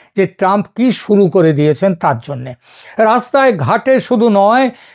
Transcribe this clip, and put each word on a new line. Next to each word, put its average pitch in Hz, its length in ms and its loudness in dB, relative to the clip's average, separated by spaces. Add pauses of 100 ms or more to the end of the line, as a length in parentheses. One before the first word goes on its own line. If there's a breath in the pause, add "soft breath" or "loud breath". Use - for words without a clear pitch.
(160 loud breath)
যে 190 100 0
ট্রাম্প 190 400 -2 (100)
কি 247 140 0
শুরু 202 380 0
করে 160 240 2
দিয়েছেন 151 420 0
তার 156 240 -2
জন্যে। 127 360 -12 (440 loud breath)
রাস্তায় 233 580 0
ঘাটে 214 440 0
শুধু 233 320 0
নয়, 226 380 2 (240 loud breath)